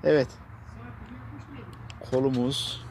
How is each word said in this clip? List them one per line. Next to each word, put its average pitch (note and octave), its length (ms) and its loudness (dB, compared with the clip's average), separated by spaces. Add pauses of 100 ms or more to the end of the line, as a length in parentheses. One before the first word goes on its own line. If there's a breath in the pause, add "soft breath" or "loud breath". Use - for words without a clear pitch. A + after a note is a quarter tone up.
Evet. D3 240 8 (1800)
Kolumuz. C3 800 2